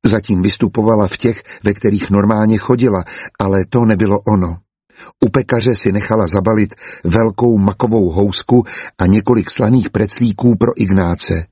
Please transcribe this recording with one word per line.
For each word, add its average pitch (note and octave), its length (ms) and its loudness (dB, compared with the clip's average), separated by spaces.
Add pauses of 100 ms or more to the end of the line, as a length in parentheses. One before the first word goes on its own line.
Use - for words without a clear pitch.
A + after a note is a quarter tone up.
Zatím G#2+ 360 0
vystupovala G#2+ 640 0
v - 100 -8
těch, A#2 260 -4 (200)
ve G#2 100 0
kterých G2+ 360 -2
normálně G#2+ 480 2
chodila, A#2 460 0 (360)
ale F#2+ 300 0
to A#2+ 160 2
nebylo G2+ 340 2
ono. F#2 380 -2 (680)
U G#2+ 40 0
pekaře A#2 460 0
si G2+ 160 -2
nechala G2+ 360 0
zabalit G2+ 480 0 (280)
velkou A2+ 540 2
makovou G2+ 520 0
housku G2+ 560 0 (320)
a F#2 80 0
několik G#2 460 2
slaných A#2+ 380 0
preclíků A#2 680 0
pro A#2 260 -2
Ignáce. F2 720 0